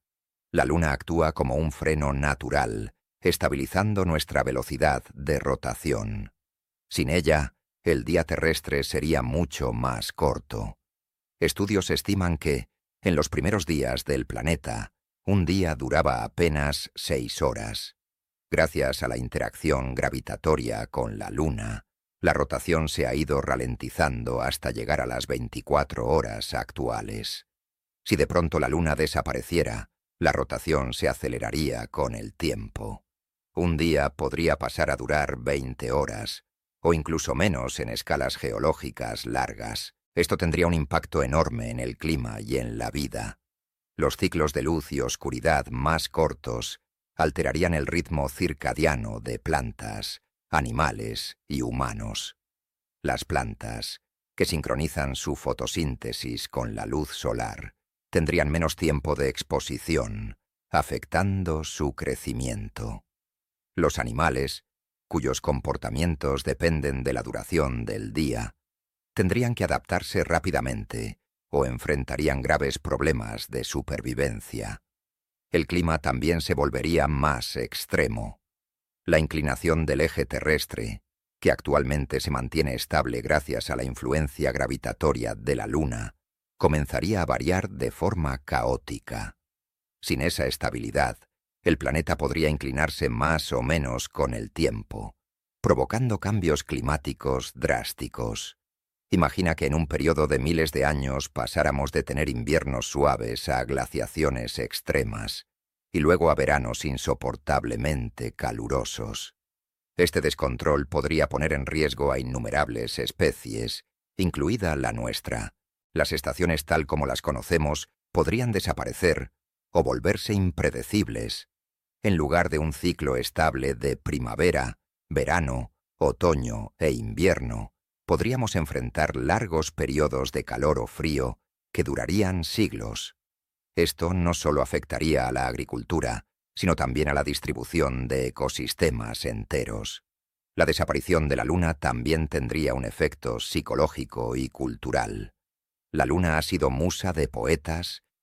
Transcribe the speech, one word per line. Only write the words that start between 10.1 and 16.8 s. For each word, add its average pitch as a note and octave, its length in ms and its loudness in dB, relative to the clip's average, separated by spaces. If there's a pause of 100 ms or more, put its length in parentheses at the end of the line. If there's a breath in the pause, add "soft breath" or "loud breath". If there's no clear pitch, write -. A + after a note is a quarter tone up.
corto. A1 640 -2 (600)
Estudios F#2+ 500 0
estiman F2 480 0
que, C#2 320 -2 (320)
en F2+ 140 2
los D2 140 2
primeros F2 360 0
días C2 400 0
del C2+ 200 0
planeta, A#1 680 -4 (320)
un G2 200 4
día F2 300 2
duraba B1+ 480 2
apenas D2 720 0